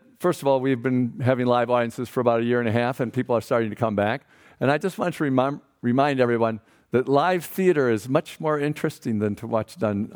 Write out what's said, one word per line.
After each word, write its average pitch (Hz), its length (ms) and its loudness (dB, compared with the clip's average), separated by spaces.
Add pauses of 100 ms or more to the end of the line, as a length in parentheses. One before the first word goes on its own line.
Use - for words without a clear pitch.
(220)
first 175 200 0
of 139 60 -2
all, 135 140 2
we've 131 200 0
been 123 380 0
having 123 260 2
live 120 240 2
audiences 120 380 -2
for 127 140 -4
about 117 180 4
a 117 60 -2
year 120 160 2
and 117 80 -2
a - 20 -2
half, 120 300 -2
and 113 100 -4
people 123 240 -2
are 110 60 2
starting 117 280 0
to 101 60 -8
come 110 220 -2
back. 107 280 -2 (360)
And 127 100 2
I 151 60 2
just 180 200 -6
wanted 175 180 -4
to 156 100 -2
remem-, 135 340 0 (220)
remind 131 400 2
everyone 113 400 0 (300)
that 127 180 2
live 160 340 2
theater 160 460 2
is 113 180 -2
much 147 320 -2
more 151 180 -2
interesting 147 600 -4
than 104 160 0
to - 100 -14
watch 113 320 -4
done 107 380 -2